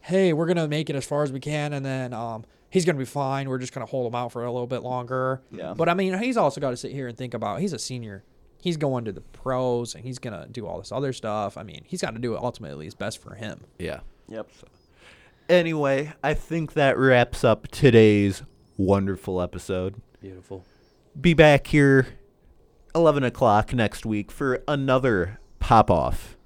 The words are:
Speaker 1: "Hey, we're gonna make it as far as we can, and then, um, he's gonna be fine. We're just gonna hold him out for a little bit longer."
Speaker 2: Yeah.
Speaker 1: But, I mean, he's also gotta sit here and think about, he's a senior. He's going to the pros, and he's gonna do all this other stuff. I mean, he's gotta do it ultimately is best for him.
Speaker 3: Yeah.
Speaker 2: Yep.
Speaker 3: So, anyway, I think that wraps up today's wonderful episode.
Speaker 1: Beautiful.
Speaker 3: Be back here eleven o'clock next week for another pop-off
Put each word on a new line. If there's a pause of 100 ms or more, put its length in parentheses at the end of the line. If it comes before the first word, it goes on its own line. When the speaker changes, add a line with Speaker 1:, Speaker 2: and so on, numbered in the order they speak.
Speaker 1:
"Hey,
we're
gonna
make
it
as
far
as
we
can,
and
then,
um, (260)
he's
gonna
be
fine.
We're
just
gonna
hold
him
out
for
a
little
bit
longer."
Speaker 2:
Yeah.
Speaker 1:
But,
I
mean,
he's
also
gotta
sit
here
and
think
about,
he's
a
senior. (400)
He's
going
to
the
pros,
and
he's
gonna
do
all
this
other
stuff.
I
mean,
he's
gotta
do
it
ultimately
is
best
for
him. (140)
Speaker 3:
Yeah. (280)
Speaker 2:
Yep. (100)
Speaker 3:
So, (840)
anyway, (100)
I
think
that
wraps
up
today's (340)
wonderful
episode. (260)
Speaker 1:
Beautiful. (540)
Speaker 3:
Be
back
here (880)
eleven
o'clock
next
week
for
another (200)
pop-off